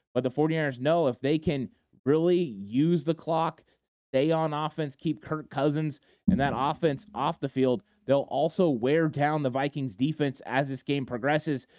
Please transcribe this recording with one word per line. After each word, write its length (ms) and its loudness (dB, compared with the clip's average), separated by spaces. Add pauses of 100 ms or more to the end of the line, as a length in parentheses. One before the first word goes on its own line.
(140)
But 80 0
the 80 -2
forty-niners 480 0
know 300 2
if 120 -2
they 180 0
can 300 -2 (360)
really 360 4
use 640 0
the 100 0
clock – 480 -4 (480)
stay 220 2
on 200 0
offense, 440 -4
keep 260 -4
Kirk 280 -8
Cousins 500 -2 (280)
and 120 4
that 160 2
offense 580 0
off 240 -2
the 100 -4
field, 360 0 (220)
they'll 220 2
also 420 2
wear 380 2
down 360 0
the 60 0
Vikings 440 -4
defense 520 -2
as 220 0
this 140 -8
game 240 -2
progresses 640 -2 (100)